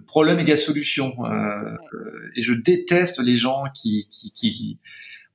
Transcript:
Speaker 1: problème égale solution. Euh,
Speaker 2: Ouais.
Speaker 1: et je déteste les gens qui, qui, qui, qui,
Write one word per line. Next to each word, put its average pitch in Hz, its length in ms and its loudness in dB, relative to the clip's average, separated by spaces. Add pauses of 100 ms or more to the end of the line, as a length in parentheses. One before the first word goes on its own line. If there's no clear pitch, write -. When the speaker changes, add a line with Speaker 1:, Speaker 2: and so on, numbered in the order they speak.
Speaker 1:
problème 160 340 4
égale 151 180 4
solution. 143 560 -2 (120)
Euh, 107 500 -4 (180)
Speaker 2:
Ouais. - 440 -12
Speaker 1:
et 120 40 -2
je 120 120 2
déteste 175 680 2
les 123 140 4
gens 131 280 0 (120)
qui, 107 340 -2
qui, - 220 -14
qui, - 200 -2
qui, - 280 -8 (560)